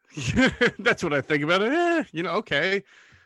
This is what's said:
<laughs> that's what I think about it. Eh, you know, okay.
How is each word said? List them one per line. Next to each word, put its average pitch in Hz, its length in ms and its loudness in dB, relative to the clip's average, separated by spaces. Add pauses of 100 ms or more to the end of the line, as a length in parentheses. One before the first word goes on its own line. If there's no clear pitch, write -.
(160)
<laughs> 160 600 2
that's 208 240 0
what 165 100 -2
I 143 80 2
think 147 220 -2
about 175 200 2
it. 226 100 0
Eh, 339 400 0
you 156 100 -6
know, 175 100 -4
okay. 190 500 -2 (440)